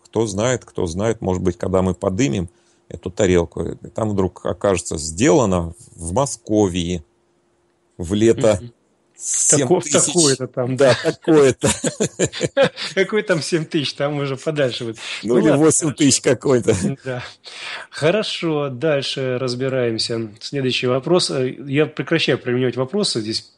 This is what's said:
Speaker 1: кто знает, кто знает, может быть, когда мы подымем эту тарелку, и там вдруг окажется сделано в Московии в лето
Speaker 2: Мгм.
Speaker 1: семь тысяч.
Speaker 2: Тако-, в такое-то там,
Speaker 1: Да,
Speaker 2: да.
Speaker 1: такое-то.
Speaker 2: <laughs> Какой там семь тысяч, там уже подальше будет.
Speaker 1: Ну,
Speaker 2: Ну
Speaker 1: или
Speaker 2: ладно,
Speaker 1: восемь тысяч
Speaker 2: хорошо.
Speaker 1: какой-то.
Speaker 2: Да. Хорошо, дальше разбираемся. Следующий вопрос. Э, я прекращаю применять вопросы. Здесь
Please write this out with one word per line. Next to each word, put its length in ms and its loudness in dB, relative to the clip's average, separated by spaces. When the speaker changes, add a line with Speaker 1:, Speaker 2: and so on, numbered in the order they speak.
Speaker 1:
кто 220 -2
знает, 380 -2
кто 220 -4
знает, 340 -2
может 220 -2
быть, 140 0
когда 240 0
мы 120 0
подымем 560 -2
эту 200 -12
тарелку, 540 0
и 120 -6
там 140 -2
вдруг 360 -2
окажется 520 0
сделано 760 2
в 180 -8
Московии 920 0
в 180 -6
лето 460 2
Speaker 2:
Мгм. 100 -16
Speaker 1:
семь 520 0
тысяч. 240 0
Speaker 2:
Тако-, 100 4
в 40 0
такое-то 420 0
там, 300 -4
Speaker 1:
Да, 260 6
Speaker 2:
да. 80 0
Speaker 1:
такое-то. 580 4
Speaker 2:
<laughs> 1300 -2
Какой 280 0
там 200 0
семь 220 -2
тысяч, 280 -4
там 240 -4
уже 200 -4
подальше 480 -2
будет. 120 -8
Speaker 1:
Ну, 120 0
Speaker 2:
Ну 40 4
Speaker 1:
или 120 4
Speaker 2:
ладно, 140 4
Speaker 1:
восемь 280 2
тысяч 300 2
Speaker 2:
хорошо. 160 2
Speaker 1:
какой-то. 640 2
Speaker 2:
Да. 180 -6
Хорошо, 800 0
дальше 720 -2
разбираемся. 1000 -2
Следующий 480 -2
вопрос. 420 2
Э, 240 -2
я 180 2
прекращаю 540 0
применять 380 0
вопросы. 440 -2
Здесь 360 -6